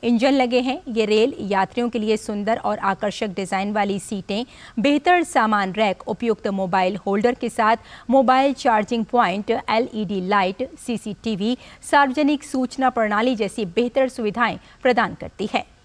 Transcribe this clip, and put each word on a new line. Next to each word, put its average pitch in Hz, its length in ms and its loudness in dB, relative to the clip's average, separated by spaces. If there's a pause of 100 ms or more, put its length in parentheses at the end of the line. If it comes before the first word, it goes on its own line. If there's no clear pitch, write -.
इंजन 240 300 4
लगे 254 280 2
हैं। 254 180 -2 (100)
ये 220 180 0
रेल 214 360 2
यात्रियों 196 460 -2
के 233 100 -4
लिए 214 180 0
सुंदर 208 420 -2
और 208 220 -2
आकर्षक 196 560 -4
डिजाइन 196 360 -4
वाली 202 260 0
सीटें, 202 460 -6 (340)
बेहतर 294 460 4
सामान 214 480 0
रैक, 202 360 -2
उपयुक्त 220 420 -2
मोबाइल 190 460 0
होल्डर 202 380 0
के 240 140 -6
साथ 220 280 2 (340)
मोबाइल 269 440 4
चार्जिंग 226 500 0
पॉइंट, 208 460 0
एलईडी 214 720 -2
लाइट, 196 480 0 (100)
सीसीटीवी, 220 800 -4 (340)
सार्वजनिक 285 540 2
सूचना 254 460 -2
प्रणाली 226 460 0
जैसी 202 300 -4
बेहतर 240 420 0
सुविधाएं 214 500 -2 (240)
प्रदान 240 320 2
करती - 400 -10
है। - 160 -4 (140)